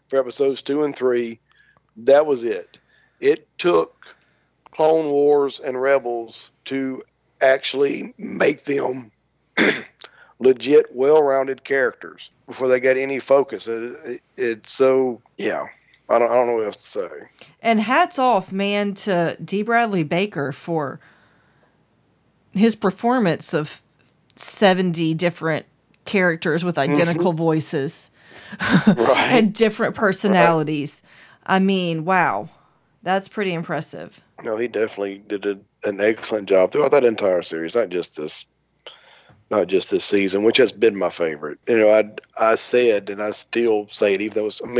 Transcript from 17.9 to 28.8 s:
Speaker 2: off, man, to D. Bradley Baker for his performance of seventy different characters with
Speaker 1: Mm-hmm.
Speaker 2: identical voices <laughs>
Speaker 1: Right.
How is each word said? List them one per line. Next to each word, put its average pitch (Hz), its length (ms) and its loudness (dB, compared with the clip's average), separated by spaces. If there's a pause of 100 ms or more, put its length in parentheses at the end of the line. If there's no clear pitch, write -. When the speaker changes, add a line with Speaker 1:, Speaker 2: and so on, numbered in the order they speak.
Speaker 2:
off, 247 340 0
man, 202 420 -2
to 175 480 -2
D. 196 200 -4
Bradley 226 400 0
Baker 165 500 -4
for 151 480 -6 (1500)
his 214 220 4
performance 208 800 -2
of 151 260 -4 (560)
seventy 180 800 0
different 160 520 -2 (380)
characters 170 600 0
with 175 120 -2
Speaker 1:
Mm-hmm. 139 160 0
Speaker 2:
identical 170 400 2
voices 160 800 -2 (220)
<laughs> - 280 -18
Speaker 1:
Right. - 720 2